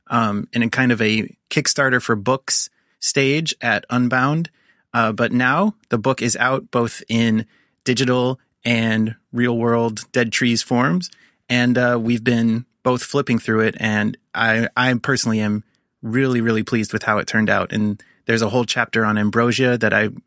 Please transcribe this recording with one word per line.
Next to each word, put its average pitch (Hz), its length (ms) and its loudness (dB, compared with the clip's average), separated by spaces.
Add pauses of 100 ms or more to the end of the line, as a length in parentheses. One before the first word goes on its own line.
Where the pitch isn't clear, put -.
um, 110 460 -2
in 120 100 0
a 120 60 -2
kind 123 240 2
of 110 80 -2
a 110 340 -2 (140)
Kickstarter 135 520 0
for 113 140 0
books 113 540 -2 (320)
stage 143 580 0
at 110 300 -2
Unbound. 127 600 0 (440)
Uh, 113 180 0
but 113 200 -2
now 139 440 2 (140)
the 123 80 0
book 127 240 -2
is 117 160 0
out 131 320 -2
both 117 400 -2
in 113 380 0 (360)
digital 127 560 0 (240)
and 113 520 0 (180)
real 120 240 0
world 117 440 0 (100)
Dead 120 200 0
Trees 117 300 0
forms. 147 480 0 (400)
And, 123 280 2
uh, 123 220 2
we've 113 240 -2
been 117 420 2 (180)
both 127 200 0
flipping 135 360 0
through 110 220 0
it. 110 180 0
And 107 360 -2 (200)
I, 113 420 0
I 127 160 2
personally 117 480 0
am 104 220 -2 (400)
really, 123 380 0
really 113 220 2
pleased 107 300 -2
with 110 100 -4
how 107 140 2
it 90 100 -4
turned 107 220 0
out. 101 240 -2
And 104 280 -2 (240)
there's 113 180 0
a 104 60 0
whole 120 160 0
chapter 113 380 -2
on 107 140 2
ambrosia 117 600 2
that 113 140 2
I 107 160 2 (160)